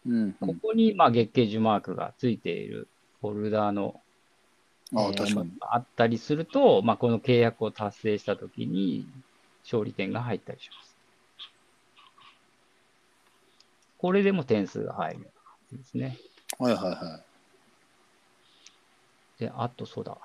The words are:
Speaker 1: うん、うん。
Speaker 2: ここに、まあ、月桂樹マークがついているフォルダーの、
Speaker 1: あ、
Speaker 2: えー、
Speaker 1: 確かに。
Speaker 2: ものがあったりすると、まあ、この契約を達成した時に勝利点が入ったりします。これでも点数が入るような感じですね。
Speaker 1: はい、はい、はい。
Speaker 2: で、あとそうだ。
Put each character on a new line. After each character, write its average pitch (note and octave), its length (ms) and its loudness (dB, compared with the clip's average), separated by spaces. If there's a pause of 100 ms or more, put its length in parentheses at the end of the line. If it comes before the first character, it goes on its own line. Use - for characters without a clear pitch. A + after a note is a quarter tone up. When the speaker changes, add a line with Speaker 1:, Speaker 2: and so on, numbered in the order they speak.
Speaker 1:
う B2+ 40 -2
ん、 A#2+ 40 2
う - 120 2
ん。 F#2+ 80 -2
Speaker 2:
こ F#3 280 -4
こ A3 120 -2
に、 A3+ 200 4
ま F3+ 120 6
あ、 B2 60 6
月 A#2 180 4
桂 A#2+ 180 2
樹 G#2+ 120 -4
マ A2 180 4
ー F#2 40 -6
ク F#2 140 -8
が - 220 -6
つ C3 100 -2
い A2 100 0
て - 120 -8
い E2+ 180 -6
る - 220 -12 (320)
フ G#2+ 80 -4
ォ G#2 140 -6
ル G#2+ 60 -2
ダ G#2+ 200 2
ー - 20 0
の、 G2+ 300 -4 (920)
Speaker 1:
あ、 G#2+ 100 2
Speaker 2:
え - 80 2
ー、 G2+ 60 -6
Speaker 1:
確 G#2 60 -2
か - 60 -2
に。 G#2 60 0
Speaker 2:
も F2+ 100 -2
の E2 40 -10 (120)
が G#2 140 -2
あ B2 40 0
っ B2+ 60 -6 (100)
た A#2+ 100 4
り A#2 120 2
す - 180 -4
る E3 100 -4
と、 B3 380 6
ま A2+ 100 4
あ、 - 40 -2
こ A#2+ 120 2
の A2+ 100 2
契 A#2+ 200 4
約 A#2 240 2
を G#2+ 80 -2
達 G#2 280 -6
成 G#2+ 180 0
し - 60 -16
た G2+ 120 -2
時 A#2 320 -8
に G2 400 -2 (560)
勝 A2 200 -2
利 G#2+ 100 -8
点 G2 180 -4
が A2+ 100 -4
入 B2 140 -4
っ - 40 -6
た - 140 -14
り - 60 -18
し - 100 -18
ま - 140 -20
す。 - 120 -20 (3000)
こ F3+ 140 0
れ G3 100 4
で G3 100 4
も F3 120 0
点 G#2 240 0
数 G#2+ 160 -8
が - 100 -6
入 E2 220 -6
る - 60 -16
よ - 120 -20
う - 20 -20
な - 60 -20
感 - 160 -20 (140)
じ B2 60 -14
で B2+ 60 -20
す - 140 -12
ね。 B2+ 200 -6 (420)
Speaker 1:
は B2 100 0
い、 A2 60 2
は F#2 60 -4
い、 - 100 -4
は E2 320 -12 (2250)
い。 A#2 40 -8
Speaker 2:
で、 A2+ 120 -6
あ B2 140 -6
と - 180 -14
そ - 140 -12
う - 20 -12
だ。 - 220 -14